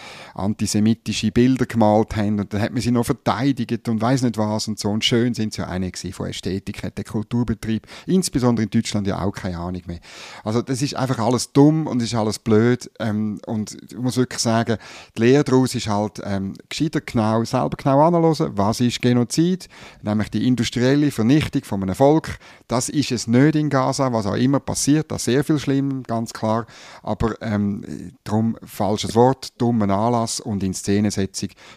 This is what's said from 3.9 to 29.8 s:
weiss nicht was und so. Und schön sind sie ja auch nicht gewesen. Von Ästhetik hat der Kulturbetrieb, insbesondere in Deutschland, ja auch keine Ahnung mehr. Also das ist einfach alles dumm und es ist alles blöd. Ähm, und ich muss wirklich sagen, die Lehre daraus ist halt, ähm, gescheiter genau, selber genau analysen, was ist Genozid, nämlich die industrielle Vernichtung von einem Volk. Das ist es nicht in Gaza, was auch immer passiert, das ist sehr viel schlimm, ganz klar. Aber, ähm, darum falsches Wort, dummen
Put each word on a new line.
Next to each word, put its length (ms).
weiss 220
nicht 160
was 280
und 120
so. 100
Und 160
schön 300
sind 180
sie 80
ja 100
auch 60
nicht 180
gewesen. 180
Von 140
Ästhetik 560
hat 140
der 80
Kulturbetrieb, 800
insbesondere 560
in 80
Deutschland, 340
ja 180
auch 80
keine 280
Ahnung 260
mehr. 140
Also 200
das 180
ist 140
einfach 240
alles 320
dumm 340
und 160
es 60
ist 80
alles 240
blöd. 500
Ähm, 460
und 320
ich 60
muss 200
wirklich 220
sagen, 380
die 60
Lehre 140
daraus 400
ist 140
halt, 340
ähm, 300
gescheiter 320
genau, 420
selber 320
genau 240
analysen, 540
was 260
ist 220
Genozid, 680
nämlich 280
die 180
industrielle 640
Vernichtung 540
von 180
einem 120
Volk. 420
Das 180
ist 240
es 160
nicht 300
in 120
Gaza, 440
was 140
auch 80
immer 260
passiert, 500
das 120
ist 20
sehr 180
viel 160
schlimm, 440
ganz 280
klar. 340
Aber, 380
ähm, 720
darum 400
falsches 500
Wort, 460
dummen 320